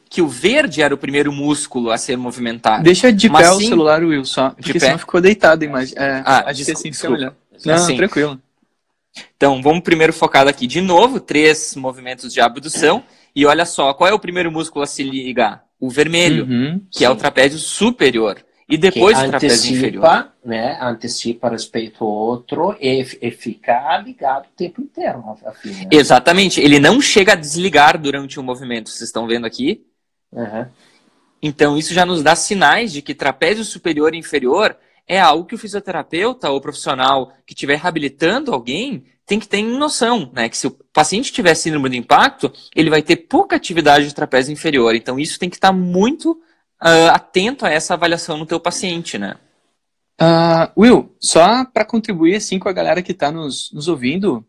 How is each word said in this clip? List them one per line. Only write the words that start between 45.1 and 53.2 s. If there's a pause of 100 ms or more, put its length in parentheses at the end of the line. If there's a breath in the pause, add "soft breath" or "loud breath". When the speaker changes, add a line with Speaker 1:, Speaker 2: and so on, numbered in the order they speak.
Speaker 1:
isso
tem
que
tá
muito, (400 soft breath)
ah,
atento
a
essa
avaliação
no
teu
paciente,
né? (840)
Speaker 2:
Ah,
Will,
só
pra
contribuir,
assim,
com
a
galera
que
tá